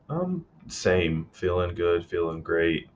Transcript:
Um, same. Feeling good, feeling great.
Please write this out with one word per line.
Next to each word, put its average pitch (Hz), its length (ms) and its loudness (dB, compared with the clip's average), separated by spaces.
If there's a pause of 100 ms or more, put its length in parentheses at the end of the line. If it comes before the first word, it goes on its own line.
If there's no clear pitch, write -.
(100)
Um, 175 340 -4 (240)
same. 82 640 0
Feeling 90 420 0
good, 85 320 2
feeling 82 360 -2
great. 82 540 0